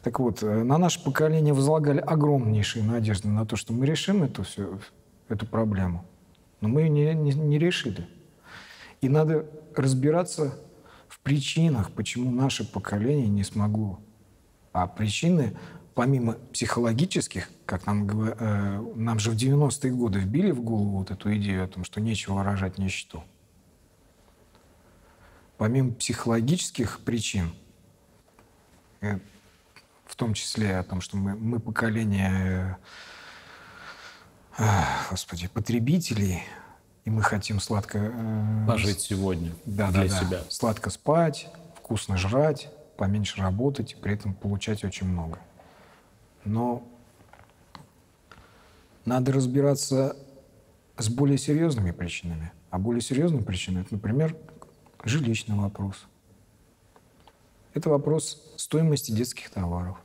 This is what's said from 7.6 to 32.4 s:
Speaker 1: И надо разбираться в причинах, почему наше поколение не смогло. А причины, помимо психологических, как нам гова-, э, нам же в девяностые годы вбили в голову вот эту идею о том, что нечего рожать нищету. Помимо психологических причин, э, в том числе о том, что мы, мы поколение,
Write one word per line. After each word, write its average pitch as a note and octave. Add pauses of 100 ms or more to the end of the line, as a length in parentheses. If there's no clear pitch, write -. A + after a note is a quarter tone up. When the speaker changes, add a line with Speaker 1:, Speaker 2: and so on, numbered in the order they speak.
Speaker 1:
И C3
надо D3+ (280)
разбираться C#3 (500)
в -
причинах, C#3+
почему A#2+
наше B2
поколение A2
не G2+
смогло. G#2+ (760)
А G#2
причины, A2 (380)
помимо A#2+ (180)
психологических, A#2+ (160)
как -
нам G#2
гова-, A2
э, G2+
нам A2+
же A2
в A2
девяностые C3+
годы A2+
вбили C3+
в B2+
голову G2+
вот F#2+
эту G#2
идею G2
о F#2
том, F2+
что -
нечего G2
рожать F#2+
нищету. F#2 (2250)
Помимо B2
психологических A#2
причин, G#2 (1500)
э, G2+ (880)
в -
том A2+
числе G2+
о F2+
том, F#2
что -
мы, G2
мы A2+
поколение, F#2+ (1800)